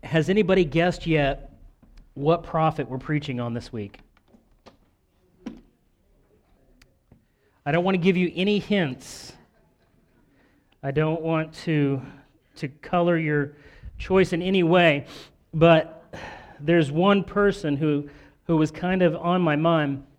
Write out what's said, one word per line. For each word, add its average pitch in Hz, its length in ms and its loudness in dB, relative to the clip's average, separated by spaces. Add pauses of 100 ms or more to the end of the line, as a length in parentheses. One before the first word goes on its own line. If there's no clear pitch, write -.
Has 156 260 0
anybody 190 360 2
guessed 165 420 -2
yet 143 420 -2 (640)
what 160 300 0
prophet 160 460 -2
we're 131 80 -8
preaching 143 420 -4
on 120 140 -4
this 120 180 -10
week? 104 280 -10 (3750)
I 143 60 -4
don't 175 140 0
want 190 100 0
to 180 40 0
give 175 180 2
you 180 180 2
any 202 240 0
hints. - 720 -4 (1500)
I 139 80 -6
don't 156 300 -2
want 160 320 -2 (100)
to, 143 380 0 (560)
to 151 100 -10
color 175 500 -2
your 147 360 -2 (440)
choice 185 360 2
in 170 80 -2
any 185 200 0
way, 165 440 4 (480)
but 160 600 2 (460)
there's 156 320 2
one 190 320 2
person 196 540 0
who, 143 320 -2 (340)
who 165 140 0
was 156 140 2
kind 185 300 -2
of 165 140 4
on 175 260 0
my 156 140 2
mind. 147 480 0 (160)